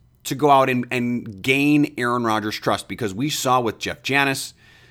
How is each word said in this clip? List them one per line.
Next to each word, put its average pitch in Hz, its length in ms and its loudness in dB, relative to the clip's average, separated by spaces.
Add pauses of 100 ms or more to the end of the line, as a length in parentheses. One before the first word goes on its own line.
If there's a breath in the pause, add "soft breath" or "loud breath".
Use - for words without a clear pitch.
(240)
to 151 100 -4
go 143 160 4
out 135 200 6
and, 123 200 0
and 120 520 -4
gain 143 560 2
Aaron 120 260 -2
Rodgers' 107 340 -2
trust, - 300 -2
because 98 240 -6
we 127 160 -4
saw 127 320 0
with 110 180 -2
Jeff - 240 -8
Janis 135 520 -2 (360 soft breath)